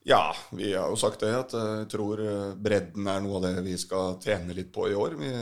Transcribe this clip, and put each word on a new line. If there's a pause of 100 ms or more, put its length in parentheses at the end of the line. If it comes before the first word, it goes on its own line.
Ja, (180)
vi
har
jo
sagt
det,
at,
eh,
jeg
tror,
eh,
bredden
er
noe
av
det
vi
skal
trene
litt
på
i
år,
vi, (120)